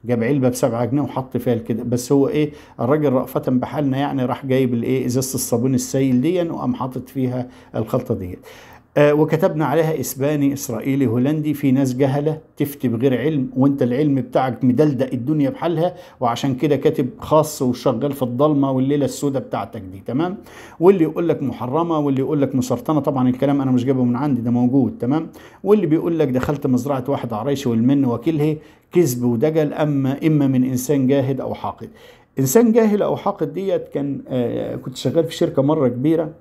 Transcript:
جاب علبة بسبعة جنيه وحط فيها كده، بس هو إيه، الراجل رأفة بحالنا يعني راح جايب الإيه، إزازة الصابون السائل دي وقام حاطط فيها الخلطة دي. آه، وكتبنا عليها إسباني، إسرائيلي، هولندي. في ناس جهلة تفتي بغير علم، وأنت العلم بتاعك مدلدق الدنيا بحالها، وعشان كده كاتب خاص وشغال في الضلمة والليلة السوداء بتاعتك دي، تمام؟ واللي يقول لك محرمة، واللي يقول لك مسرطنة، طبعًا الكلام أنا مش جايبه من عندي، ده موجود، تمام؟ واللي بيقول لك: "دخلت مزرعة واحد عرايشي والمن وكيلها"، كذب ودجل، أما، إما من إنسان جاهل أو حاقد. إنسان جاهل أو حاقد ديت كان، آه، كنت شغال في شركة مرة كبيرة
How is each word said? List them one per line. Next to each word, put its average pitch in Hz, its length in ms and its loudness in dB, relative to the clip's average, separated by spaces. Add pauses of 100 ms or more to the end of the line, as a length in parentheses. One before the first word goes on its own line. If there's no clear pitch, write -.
جاب 113 180 0
علبة 127 260 2
بسبعة 123 360 0
جنيه 131 160 0
وحط 127 360 -6
فيها 120 180 0
كده، 110 280 -4
بس 123 280 -2
هو 139 160 4
إيه، 151 240 0 (280)
الراجل 143 340 2
رأفة 135 380 -2
بحالنا 127 460 0
يعني 139 280 -2
راح 127 200 -6
جايب 131 280 2
الإيه، 123 320 -2
إزازة 127 300 -2
الصابون 123 380 0
السائل 127 480 0
دي 170 280 0
وقام 139 260 -4
حاطط 127 340 -8
فيها 127 380 -4 (280)
الخلطة 117 400 -2
دي. 92 220 -10 (600)
آه، 147 160 6
وكتبنا 156 520 2
عليها 156 340 0
إسباني، 139 540 0
إسرائيلي، 135 540 -2
هولندي. 143 460 0
في 139 180 0
ناس 127 240 2
جهلة 143 440 0 (180)
تفتي 143 300 -4
بغير 127 320 2
علم، 139 380 -2
وأنت 139 260 4
العلم 135 320 2
بتاعك 131 480 -2
مدلدق 131 500 2
الدنيا 139 360 0
بحالها، 170 460 -2 (240)
وعشان 127 360 0
كده 147 200 2
كاتب 135 340 0 (100)
خاص 151 420 2
وشغال 127 500 0
في 135 120 -4
الضلمة 139 480 2
والليلة 135 340 0
السوداء 135 360 -4
بتاعتك 110 400 -8
دي، 95 240 -16
تمام؟ 170 320 -4 (420)
واللي 180 240 6
يقول 165 260 -2
لك 147 140 -2
محرمة، 151 560 -2
واللي 143 200 0
يقول 139 220 0
لك 139 140 0
مسرطنة، 131 440 0
طبعًا 131 300 0
الكلام 139 320 0
أنا 135 100 0
مش 123 140 2
جايبه 127 180 2
من 120 120 2
عندي، 131 260 0
ده 117 100 -2
موجود، 123 480 2
تمام؟ 151 280 0 (360)
واللي 202 220 4
بيقول 160 340 0
لك: 147 80 4
"دخلت 131 400 -2
مزرعة 127 400 0
واحد 131 260 -4
عرايشي 127 360 -2
والمن 127 360 4
وكيلها"، 147 500 0 (360)
كذب 131 320 2
ودجل، 147 500 2
أما، 139 440 0 (100)
إما 147 200 4
من 131 160 2
إنسان 131 440 0
جاهل 135 340 0
أو 113 120 -6
حاقد. 104 360 -10 (500)
إنسان 220 320 4
جاهل 214 300 4
أو 147 140 0
حاقد 160 380 -4
ديت 175 340 -4
كان، 143 400 -6
آه، 117 480 -4
كنت - 220 -12
شغال 147 280 0
في - 100 -10
شركة 170 260 0
مرة 151 260 2
كبيرة 156 420 0 (120)